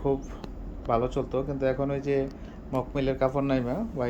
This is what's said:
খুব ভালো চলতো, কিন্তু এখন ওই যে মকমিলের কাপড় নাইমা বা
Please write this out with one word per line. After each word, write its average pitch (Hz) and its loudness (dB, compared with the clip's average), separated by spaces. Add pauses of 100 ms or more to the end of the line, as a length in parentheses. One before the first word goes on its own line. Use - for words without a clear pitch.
খুব 139 2 (720)
ভালো 120 4
চলতো, 127 0 (120)
কিন্তু 135 -2
এখন 139 0
ওই 139 -2
যে 139 4 (560)
মকমিলের 135 0
কাপড় 139 4
নাইমা 127 2 (200)
বা 127 0